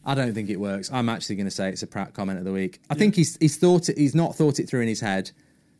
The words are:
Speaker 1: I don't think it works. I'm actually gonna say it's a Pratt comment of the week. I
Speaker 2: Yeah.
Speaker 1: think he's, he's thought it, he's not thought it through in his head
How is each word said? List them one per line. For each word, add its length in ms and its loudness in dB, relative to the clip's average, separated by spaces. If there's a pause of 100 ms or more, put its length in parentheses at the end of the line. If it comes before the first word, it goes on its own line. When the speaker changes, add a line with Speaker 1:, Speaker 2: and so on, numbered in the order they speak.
Speaker 1:
I 80 0
don't 200 0
think 160 -4
it 100 -2
works. 320 -4
I'm 160 0
actually 280 -4
gonna 140 -4
say 200 -4
it's 120 -8
a 40 -8
Pratt 260 -8
comment 260 -6
of 60 -8
the 80 -4
week. 260 -4 (120)
I 40 -2
Speaker 2:
Yeah. 40 -2
Speaker 1:
think 160 6
he's, 260 2
he's 160 2
thought 320 4
it, 80 -2
he's 180 4
not 220 0
thought 240 2
it 80 -4
through 140 -2
in 60 0
his 120 -2
head 300 -2 (500)